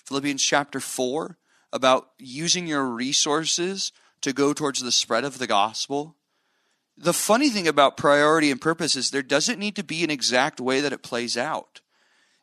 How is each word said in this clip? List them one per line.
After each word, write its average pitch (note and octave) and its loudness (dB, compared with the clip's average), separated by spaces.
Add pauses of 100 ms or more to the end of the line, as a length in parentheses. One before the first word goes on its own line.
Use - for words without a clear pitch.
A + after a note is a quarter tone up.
Philippians C#3 -2
chapter C#3+ 0
four, C#3+ -6 (340)
about C3 2 (100)
using E3 -4
your C#3+ 0
resources D3+ -2 (300)
to C#3 -2
go C#3 2
towards C#3 -4
the B2 -4
spread A#2 0
of C3 -8
the B2 -4
gospel. A2+ -2 (840)
The E3+ 0
funny B3+ 2
thing G3+ 0
about C#3+ 4
priority D3+ 4
and B2 -2
purpose D#3+ -2
is B2 -4
there C#3 -2
doesn't C#3+ 0
need G3+ -6
to G3+ -6
be D#3 -4
an D3+ 0
exact B2 0
way C3 0
that C#3 -2
it - -10
plays A#2+ -6
out. C3+ -6 (640)